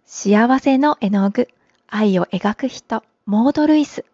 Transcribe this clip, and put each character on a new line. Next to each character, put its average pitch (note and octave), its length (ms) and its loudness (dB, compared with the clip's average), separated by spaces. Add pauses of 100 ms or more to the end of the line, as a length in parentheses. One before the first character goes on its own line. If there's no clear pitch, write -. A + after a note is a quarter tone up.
(100)
幸 A#3 480 2
せ C4 200 0
の G3 240 0
絵 G3 80 -2
の G3+ 180 0
具、 A#3+ 200 -2 (380)
愛 G#3 320 0
を F3 80 0
描 G3+ 280 -4
く C4 140 -8
人、 - 360 -10 (220)
モ A3 240 2
ー - 20 -2
ド・ D4+ 140 0
ル D#4 100 4
イ D4 80 2
ス - 300 -14